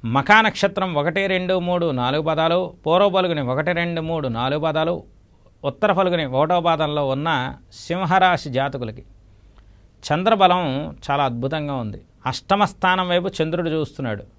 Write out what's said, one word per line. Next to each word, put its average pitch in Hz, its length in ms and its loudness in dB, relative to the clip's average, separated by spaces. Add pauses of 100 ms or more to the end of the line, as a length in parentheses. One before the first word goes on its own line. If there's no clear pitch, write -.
(140)
మఖా 170 300 6
నక్షత్రం 196 460 0 (100)
ఒకటి, 165 220 0 (100)
రెండు, 185 220 0 (120)
మూడు, 175 200 0 (140)
నాలుగు 135 280 0
పాదాలు, 160 300 2 (260)
పూర్వ 180 300 4
ఫల్గుని 175 280 0 (100)
ఒకటి, 156 280 -2
రెండు, 170 280 -2
మూడు, 160 180 -4 (120)
నాలుగు 135 260 -2
పాదాలు, 156 300 0 (760)
ఉత్తర 208 300 0
ఫల్గుని 175 260 2 (120)
ఒకటో 156 300 2
పాదంలో 151 360 0 (120)
ఉన్న 143 140 -4 (540)
సింహరాశి 180 760 2
జాతకులకి 123 460 -4 (1040)
చంద్రబలం 180 540 4 (440)
చాలా 143 240 0
అద్భుతంగా 139 520 -4
ఉంది. 107 180 -8 (300)
అష్టమ 202 420 0
స్థానం 185 400 0
వైపు 180 240 0
చంద్రుడు 165 400 -2
చూస్తున్నాడు. 120 480 -6 (140)